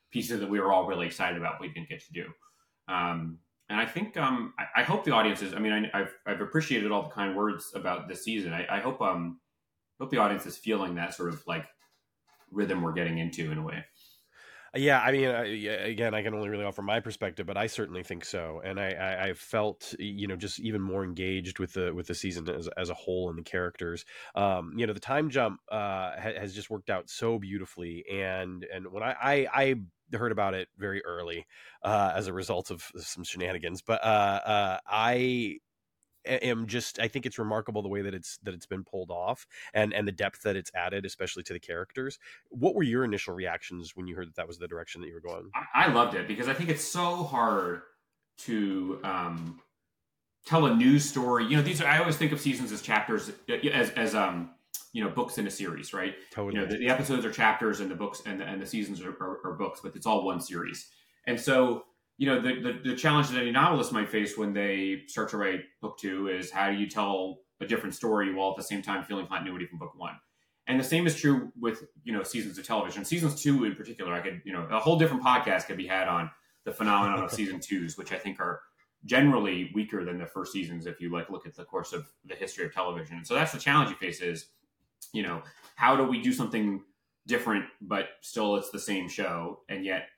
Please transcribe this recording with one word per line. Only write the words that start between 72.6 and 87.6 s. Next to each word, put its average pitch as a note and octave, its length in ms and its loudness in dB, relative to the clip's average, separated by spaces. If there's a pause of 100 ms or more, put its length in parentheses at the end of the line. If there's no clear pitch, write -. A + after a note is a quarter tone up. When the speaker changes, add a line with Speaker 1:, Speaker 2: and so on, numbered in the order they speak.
Speaker 1:
television. G2+ 380 -2
Seasons D#3+ 360 2
two C#3 240 6
in G2+ 100 0
particular, G2+ 380 -8
I F2 80 -2
could, F2+ 240 -6
you G2 80 -8
know, E2+ 180 -4
a A2 100 4
whole D#3+ 180 6
different C#3+ 240 6
podcast A#2 440 4
could F#2 100 -6
be F#2 100 -6
had F#2 220 0
on E2+ 220 0 (340)
the G#2+ 80 -6
phenomenon G2+ 500 4
of F2+ 80 -4
Speaker 2:
<laughs> - 20 -6
Speaker 1:
season G2 280 -2
twos, F2 360 -4
which F#2 160 -8
I F#2 60 -4
think G2 220 -6
are F2+ 200 -4 (440)
generally G#2+ 680 6
weaker G#2 320 -2
than F2+ 140 -4
the F2 80 -8
first F2+ 260 -10
seasons E2+ 340 -6
if E2+ 140 -10
you, E2+ 100 -6
like, E2+ 200 -4
look F2+ 160 -10
at D#2+ 80 -16
the F2 100 -16
course F2+ 280 -6
of E2 140 -8 (180)
the F#2 100 -12
history F2+ 320 -6
of - 80 -8
television. E2+ 420 -4
And E2+ 100 -12
so A#2+ 80 0
that's D#3 180 4
the - 60 -6
challenge C#3+ 320 6
you F#2+ 60 -8
face F2+ 240 -6
is, E2+ 260 -4 (680)
you G#2+ 80 0
know, F2 200 -4 (340)
how C3+ 200 8
do C3+ 80 6
we A#2+ 160 2
do B2 140 4
something G#2+ 500 0 (420)
different, A2 380 2 (160)